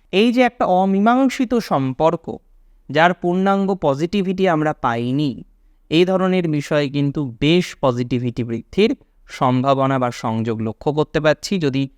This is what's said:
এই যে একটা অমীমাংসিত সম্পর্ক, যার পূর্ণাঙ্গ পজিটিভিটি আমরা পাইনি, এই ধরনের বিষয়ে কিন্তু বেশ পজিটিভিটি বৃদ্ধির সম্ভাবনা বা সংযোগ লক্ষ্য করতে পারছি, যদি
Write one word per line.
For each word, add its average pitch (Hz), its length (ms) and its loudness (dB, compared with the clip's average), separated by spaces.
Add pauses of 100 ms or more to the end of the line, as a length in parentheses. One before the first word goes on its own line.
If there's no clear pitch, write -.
(120)
এই 226 200 2
যে 254 100 2
একটা 240 220 0
অমীমাংসিত 214 920 2
সম্পর্ক, 160 840 -2 (540)
যার 165 240 4
পূর্ণাঙ্গ 190 600 0
পজিটিভিটি 180 720 0
আমরা 151 240 0
পাইনি, 127 720 -2 (440)
এই 165 160 4
ধরনের 185 440 0
বিষয়ে 147 400 -2
কিন্তু 139 520 -2
বেশ 170 400 2
পজিটিভিটি 123 640 -2
বৃদ্ধির 190 520 0 (300)
সম্ভাবনা 135 720 0
বা 123 120 0
সংযোগ 113 520 -4
লক্ষ্য 110 300 -4
করতে 151 280 -2
পারছি, 156 380 -2
যদি 135 400 -2